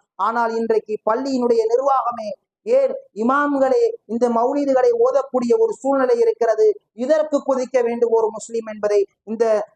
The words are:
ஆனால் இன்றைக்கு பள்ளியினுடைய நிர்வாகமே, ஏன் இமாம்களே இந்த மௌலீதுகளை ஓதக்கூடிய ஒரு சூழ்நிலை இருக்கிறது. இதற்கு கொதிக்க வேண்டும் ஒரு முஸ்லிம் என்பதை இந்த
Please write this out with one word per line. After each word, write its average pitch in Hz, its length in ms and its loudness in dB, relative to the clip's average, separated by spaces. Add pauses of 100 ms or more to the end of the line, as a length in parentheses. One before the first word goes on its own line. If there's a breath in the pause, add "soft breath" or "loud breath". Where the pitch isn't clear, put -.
(160)
ஆனால் 226 400 -2
இன்றைக்கு 220 420 -4 (140)
பள்ளியினுடைய 247 540 0
நிர்வாகமே, 240 640 -2 (340)
ஏன் 254 300 2 (200)
இமாம்களே 262 800 0 (140)
இந்த 240 240 -2
மௌலீதுகளை 254 640 2
ஓதக்கூடிய 247 680 0
ஒரு 220 160 2
சூழ்நிலை 262 460 0
இருக்கிறது. 220 600 2 (140)
இதற்கு 285 500 0
கொதிக்க 254 380 0
வேண்டும் 233 300 0
ஒரு 220 180 2
முஸ்லிம் 220 360 -10
என்பதை 208 400 0 (180)
இந்த 220 520 0